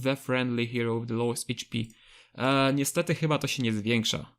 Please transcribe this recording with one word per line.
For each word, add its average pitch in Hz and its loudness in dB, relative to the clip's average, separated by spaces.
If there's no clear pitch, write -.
the 135 0
friendly 127 0
hero 117 0
with 117 -6
the 117 -2
lowest 120 -2
H 120 -6
P. 117 -4
E, 135 2
niestety 151 0
chyba 151 0
to 139 -2
się - -2
nie 113 2
zwiększa. 110 0